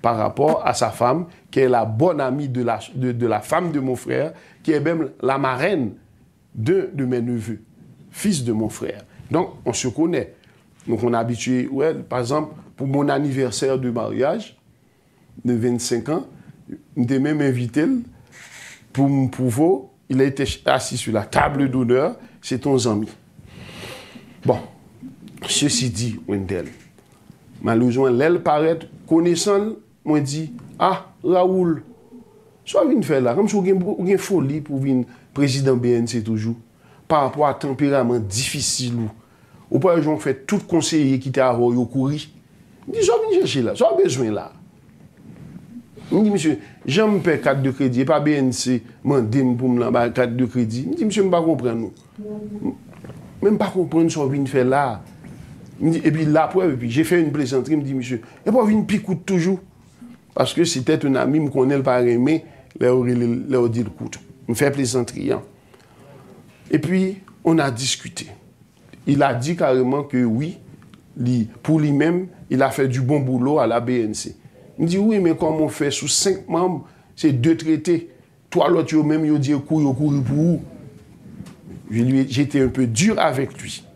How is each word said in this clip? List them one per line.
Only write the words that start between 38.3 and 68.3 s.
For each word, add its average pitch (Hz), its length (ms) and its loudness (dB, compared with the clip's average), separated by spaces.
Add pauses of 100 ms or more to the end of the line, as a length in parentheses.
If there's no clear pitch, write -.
ou. 104 100 -6 (540)
Ou 135 160 0
pa 175 160 4
yon 151 240 0
fè 143 80 -2 (160)
tout 196 160 -2
konseye 151 560 2
ki 131 160 -8
te 135 80 2
avò 120 320 4
yo 123 160 2
kouri. 139 300 -2 (640)
Mwen - 100 -8
di, 453 80 0
sa 453 160 4
vin 440 160 0
chèche 135 300 2
la, 104 100 0
sa - 220 2
bezwen 131 340 2
la. 87 140 -4 (1600)
Mwen 196 160 2
di, 208 80 4
mesye, 156 220 0 (340)
jan 214 240 2
m 202 140 2
pè 165 80 4 (100)
kat 139 160 2
de 135 160 0
kredi, 127 240 0
e 131 80 2
pa 151 160 2
B 151 160 2
N 131 160 2
C 123 220 -2 (260)
mande 131 400 2
m 123 160 2
pou 131 80 0
m 123 140 2
nan 117 100 0
ba 120 140 4 (100)
kat 123 240 2
de 127 80 2
kredi. 120 400 -2
Mwen 302 80 -4
di, 240 140 0
mesye, 190 160 2
m 180 80 2
pa 170 100 2
konprann 120 400 0
nou. 208 880 -10 (680)
Men 208 160 4
m - 20 -2
pa 208 160 0
konprann 165 380 2
sa 151 180 -2
vin 139 160 -2
fè 131 160 2
la. 135 220 2 (960)
Mwen 165 160 2
di, - 100 -4
epi 151 240 0
la 156 220 4
prèv, 180 240 0
epi 117 180 -4
jè 156 160 4
fè 175 80 4
yon 147 160 0
plezantri, 135 400 0
m 147 80 0
di, 135 160 -4
mesye, 120 240 -6
e - 320 -4
pa 247 160 4
vin 214 160 2
pikout 190 400 -2
toujou. 185 320 2 (720)
Paske 135 320 0
se 170 240 -2
tèt 160 160 0
yon 135 160 0
ami, 139 240 0
m 139 80 -2
konnen 135 320 2
l - 80 -2
pa 127 160 2
renmen, 127 320 2 (400)
lè 123 160 4
ou 127 80 2
rele, 120 240 0 (240)
lè 127 80 2
ou 120 80 2
di 117 160 -2
l 101 160 -6
kout. 113 160 -10 (320)
M 117 80 -2
fè 139 160 2
plezantri, 123 640 -4
an. - 80 -8 (1300)
E 151 80 4
pi, 190 380 0 (260)
on 165 160 4
a 143 80 2
discuté. - 640 -6 (800)